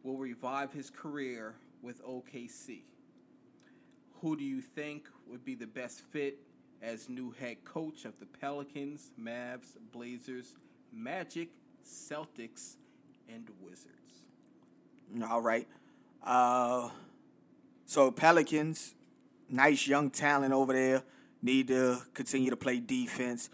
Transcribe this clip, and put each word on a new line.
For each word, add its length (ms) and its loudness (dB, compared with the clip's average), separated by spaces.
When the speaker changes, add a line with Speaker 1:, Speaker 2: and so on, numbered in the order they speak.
Speaker 1:
will 120 -6
revive 560 -4
his 180 -12
career 640 -8
with 240 -14
O 240 -10
K 160 -12
C? 380 -16
Who 160 -2
do 80 -8
you 160 -4
think 480 -12
would 160 -16
be 120 -8
the 100 -12
best 360 -12
fit 260 -2
as 260 -8
new 240 -8
head 320 -12
coach 400 -10
of 160 -14
the 60 -20
Pelicans, 840 -10
Mavs, 560 -10
Blazers, 600 -12
Magic, 560 -8
Celtics, 920 -12
and 200 -16
Wizards? 360 -20
Speaker 2:
All 120 2
right. 260 2
Uh, 680 4
so 240 6
Pelicans, 840 4
nice 380 6
young 240 4
talent 420 2
over 200 4
there. 300 4
Need 260 4
to 300 4
continue 360 0
to 60 0
play 220 0
defense 760 -2